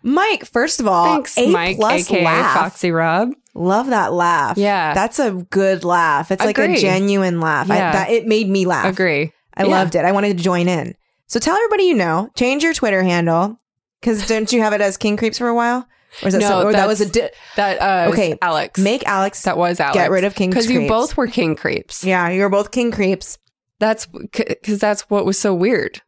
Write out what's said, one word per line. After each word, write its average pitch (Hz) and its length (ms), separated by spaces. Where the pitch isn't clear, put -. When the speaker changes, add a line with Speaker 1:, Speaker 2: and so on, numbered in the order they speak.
Speaker 1:
Mike, 359 420
first 277 340
of 226 80
all, 175 180
Speaker 2:
Thanks, - 220
Speaker 1:
A 240 140
plus 185 280
Speaker 2:
Mike, 220 220
A - 40
K 190 160
A 170 40
Speaker 1:
laugh. 180 320
Speaker 2:
Foxy 175 340
Rob. 165 400
Speaker 1:
Love 196 340
that 214 260
laugh. 170 440
Speaker 2:
Yeah. 190 360
Speaker 1:
That's 220 260
a 240 120
good 185 520
laugh. 165 480
It's 190 120
like 208 140
a 214 60
Speaker 2:
Agree. 349 140
Speaker 1:
genuine 190 640
laugh. 156 300
I, 175 60
Speaker 2:
Yeah. 180 140
Speaker 1:
that, 185 200
it 226 160
made 220 220
me 196 160
laugh. 170 200
Speaker 2:
Agree. 175 480
Speaker 1:
I 196 80
Speaker 2:
Yeah. 196 60
Speaker 1:
loved 185 260
it. 160 100
I 180 60
wanted 202 260
to 170 60
join 180 240
in. 151 280
So - 120
tell 339 160
everybody 415 280
you 349 120
know. 180 400
Change 294 280
your 330 100
Twitter 196 300
handle. 175 560
'Cause 214 260
didn't 220 260
you 233 80
have 214 120
it 202 80
as 196 140
King 208 220
Creeps 220 220
for 240 80
a 233 80
while? 240 320
Or - 60
is 185 60
that 214 40
Speaker 2:
No, 208 80
Speaker 1:
some, 196 200
or 208 40
that 196 160
was 214 140
a 208 40
Speaker 2:
that's, 185 120
Speaker 1:
di- 240 120
Speaker 2:
that, 202 240
uh, 185 280
is - 40
Speaker 1:
Okay. 175 280
Speaker 2:
Alex. 165 380
Speaker 1:
Make 214 280
Alex 196 340
Speaker 2:
That 185 160
was 175 220
Alex. 139 160
Speaker 1:
get 170 160
rid 185 120
of 196 120
King 185 160
Speaker 2:
'Cause 226 160
you 247 120
Speaker 1:
Creeps. - 100
Speaker 2:
both 233 280
were 247 100
King 170 280
Creeps. - 480
Speaker 1:
Yeah, 180 260
you 185 140
were 202 60
both 202 220
King 240 200
Creeps. 190 460
Speaker 2:
That's 220 280
c-, - 100
'cause 208 160
that's 208 300
what 202 160
was 196 120
so 202 160
weird. 180 540